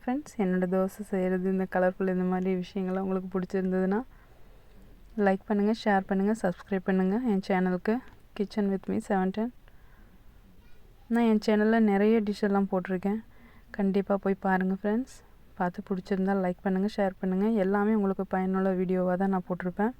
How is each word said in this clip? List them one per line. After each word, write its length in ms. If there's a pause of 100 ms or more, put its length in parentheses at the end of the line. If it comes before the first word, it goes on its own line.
ஃப்ரெண்ட்ஸ், 420
என்னோட 220 (100)
தோசை 260 (120)
செய்கிறது, 400
இந்த 120 (100)
கலர்ஃபுல், 400
இந்த 180
மாதிரி 180 (100)
விஷயங்கள்லாம் 440
உங்களுக்கு 280
பிடிச்சிருந்ததுன்னா 680 (1200)
லைக் 220
பண்ணுங்க, 320
ஷேர் 300
பண்ணுங்க, 320
சப்ஸ்கிரைப் 460
பண்ணுங்க 280 (140)
என் 160
சேனலுக்கு, 480 (440)
Kitchen 340
with 180
me 80 (100)
seven 280
ten. 120 (1700)
நான் 160
என் 160
சேனல்ல 320 (100)
நிறைய 280 (120)
டிஷ் 200
எல்லாம் 240
போட்டிருக்கேன், 460 (600)
கண்டிப்பா 460
போய் 120 (100)
பாருங்க 360
ஃப்ரெண்ட்ஸ். 340 (420)
பார்த்து 300
பிடிச்சிருந்தா 560
லைக் 220
பண்ணுங்க, 320
ஷேர் 240
பண்ணுங்க. 260 (160)
எல்லாமே 340
உங்களுக்கு 360
பயனுள்ள 380 (100)
வீடியோவா 420
தான் 120
நான் 140
போட்டிருப்பேன். 500